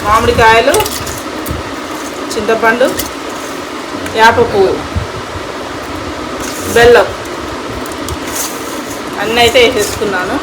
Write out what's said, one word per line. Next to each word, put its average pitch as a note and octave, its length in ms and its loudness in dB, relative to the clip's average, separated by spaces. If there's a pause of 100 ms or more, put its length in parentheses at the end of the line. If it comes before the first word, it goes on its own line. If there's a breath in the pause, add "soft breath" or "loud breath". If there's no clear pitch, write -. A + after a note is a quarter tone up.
మామిడికాయలు, A#3 680 4 (1600)
చింతపండు, A3+ 540 2 (1300)
వేప A3+ 220 6 (160)
పువ్వు, F#3 220 4 (2000)
బెల్లం A#3 340 8 (2000)
అన్నీ A3 200 0
అయితే A#3+ 240 6
వేసేసుకున్నాను. G3 800 0